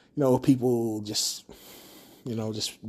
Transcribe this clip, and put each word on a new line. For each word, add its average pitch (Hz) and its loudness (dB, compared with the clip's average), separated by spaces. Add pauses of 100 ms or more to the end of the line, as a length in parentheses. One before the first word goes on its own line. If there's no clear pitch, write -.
(180)
know, 135 4
people 120 2
just, - -6 (800)
you 120 -6
know, 110 -4
just - -8 (100)